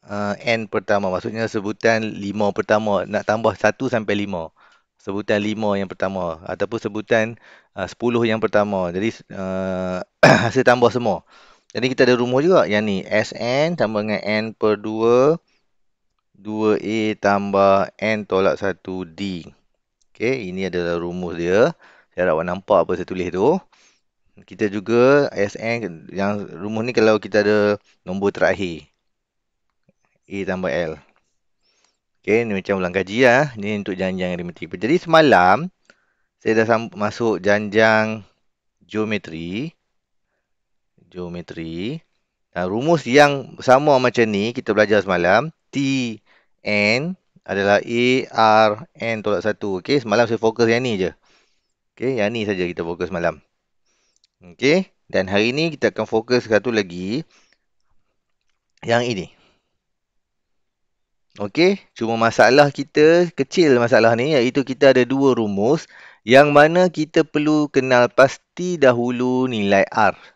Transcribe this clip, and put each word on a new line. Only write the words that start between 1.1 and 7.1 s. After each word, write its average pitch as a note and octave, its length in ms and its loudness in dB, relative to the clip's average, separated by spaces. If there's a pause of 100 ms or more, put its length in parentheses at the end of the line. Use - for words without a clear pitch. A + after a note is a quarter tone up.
maksudnya A2 340 -6
sebutan A2 560 -2
lima G2+ 480 -4
pertama, G#2 560 0
nak G2+ 160 -4
tambah A2 320 0
satu A2 320 -2
sampai G#2 380 -4
lima. E2+ 260 -10 (480)
Sebutan G#2 400 -4
lima G#2 380 -2
yang G2 100 -6
pertama, F2+ 560 -6
ataupun G2+ 380 -8
sebutan, A2 580 -4 (380)